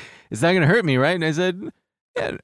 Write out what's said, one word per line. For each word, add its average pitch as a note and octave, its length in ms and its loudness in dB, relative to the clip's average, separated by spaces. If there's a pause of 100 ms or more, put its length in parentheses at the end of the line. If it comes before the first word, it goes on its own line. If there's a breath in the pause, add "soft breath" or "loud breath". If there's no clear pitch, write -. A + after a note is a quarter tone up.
(300 loud breath)
"It's A2+ 120 -6
not E3 100 4
gonna F3+ 140 4
hurt G3+ 180 4
me, C#3 140 0
right?" D3 180 2
And E3 80 -4
I D#3+ 80 0
said, F3+ 280 -2 (560)
"Yeah, - 280 -4